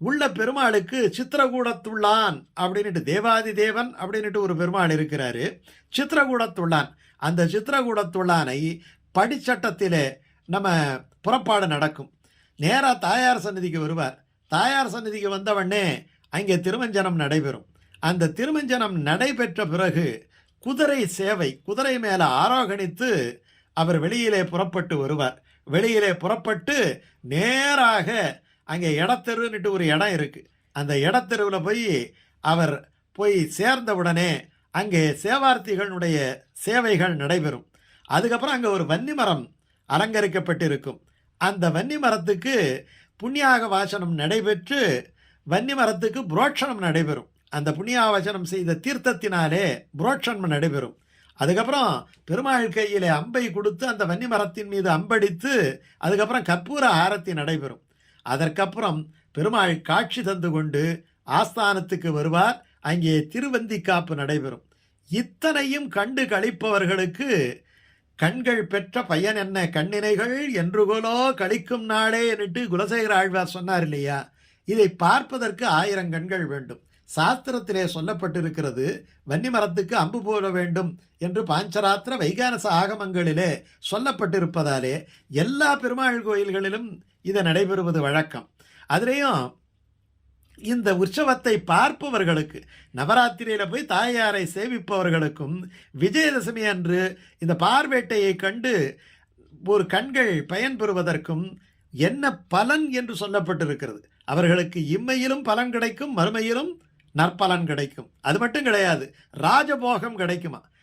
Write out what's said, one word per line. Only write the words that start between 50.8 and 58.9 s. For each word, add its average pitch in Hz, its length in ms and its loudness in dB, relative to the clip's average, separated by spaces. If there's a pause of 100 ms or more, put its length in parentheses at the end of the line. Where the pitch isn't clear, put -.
அதுக்கப்புறம் 226 500 2 (340)
பெருமாள் 247 460 0
கையிலே 202 400 0
அம்பை 165 380 0
கொடுத்து 208 380 -2
அந்த 220 200 -2
வன்னி 185 220 -2
மரத்தின் 208 420 -2
மீது 196 200 -2
அம்படித்து 202 640 0 (440)
அதுக்கப்புறம் 208 480 0
கற்பூர 180 380 -2 (120)
ஆரத்தி 180 380 2
நடைபெறும். 147 480 -4 (440)
அதற்கப்புறம் 165 760 0 (320)